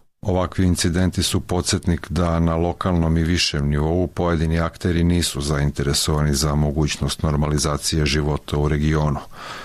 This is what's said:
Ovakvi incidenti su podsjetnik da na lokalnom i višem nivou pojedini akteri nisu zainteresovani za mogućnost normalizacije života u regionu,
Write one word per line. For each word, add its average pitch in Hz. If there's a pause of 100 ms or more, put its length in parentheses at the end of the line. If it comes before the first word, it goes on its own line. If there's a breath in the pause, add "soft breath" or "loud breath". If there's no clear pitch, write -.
(220)
Ovakvi 92
incidenti 90
su -
podsjetnik 90
da 82
na 82
lokalnom 85
i 82
višem 80
nivou 78
pojedini 82
akteri 85
nisu 85
zainteresovani 73
za 73
mogućnost 73
normalizacije 76
života 73
u 73
regionu, 76 (440 loud breath)